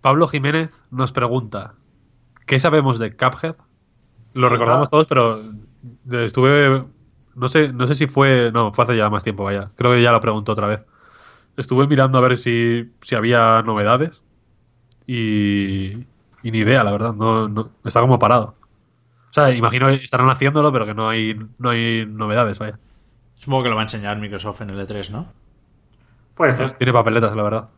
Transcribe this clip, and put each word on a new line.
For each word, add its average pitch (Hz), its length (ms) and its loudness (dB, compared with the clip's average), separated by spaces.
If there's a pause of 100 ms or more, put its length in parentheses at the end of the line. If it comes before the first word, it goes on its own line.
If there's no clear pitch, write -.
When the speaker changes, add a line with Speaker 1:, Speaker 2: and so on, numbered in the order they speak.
Speaker 1:
Pablo 143 260 4
Jiménez 151 420 -2 (220)
nos 127 200 -4
pregunta, 117 640 -4 (720)
¿qué 131 140 2
sabemos 139 400 2
de 110 160 -8
Cuphead? 160 400 -4 (800)
Lo 127 140 2
Speaker 2:
Ah. - 40 6
Speaker 1:
recordamos 120 380 2
todos, 156 180 2
pero 117 340 0 (640)
de-, 123 220 -4
estuve, 135 580 2 (500)
no 127 140 -6
sé, 143 260 2
no 123 140 -2
sé 143 80 0
si 147 120 0
fue, 131 460 2
no, 113 180 0
fue 120 140 0
hace 120 100 0
ya 107 140 2
más 104 140 -2
tiempo, 101 200 -6
vaya. 101 320 -6
Creo 120 180 0
que 120 100 4
ya 120 80 4
lo 113 100 4
preguntó 107 300 -4
otra 104 160 -2
vez. 107 140 -4 (760)
Estuve 135 300 0
mirando 131 320 4
a - 20 4
ver 127 160 2
si, 117 640 -2
si - 140 -6
había 113 480 4
novedades 113 580 -2 (880)
y, 101 1000 -2 (380)
y 117 80 -6
ni 113 80 -2
idea, 117 240 4
la 101 80 0
verdad. 107 220 -4
No, 110 340 0
no, 107 240 -6 (120)
está 117 180 -4
como 127 180 4
parado. 113 360 0 (760)
O - 20 -20
sea, 143 200 4
imagino 120 340 2
que 135 80 4
estarán 131 340 0
haciéndolo, 143 420 2
pero 117 140 -2
que 107 80 -8
no 110 160 -4
hay, 110 280 -2 (220)
no 123 100 -2
hay 117 360 -2
novedades, 107 540 -2
vaya. 107 200 -12 (560)
Speaker 3:
Supongo 135 280 -2
que 123 60 0
lo 110 60 -2
va 110 60 -2
a 110 40 -2
enseñar 104 320 -8
Microsoft 104 440 -10
en 101 80 -12
el 98 100 -10
E 98 60 -8
tres, 98 260 -12
¿no? 139 160 -12 (1080)
Speaker 2:
Puede 135 200 2
ser. 131 220 -6
Speaker 1:
Tiene 123 160 0
papeletas, 113 420 2
la 107 80 -4
verdad. 110 340 -6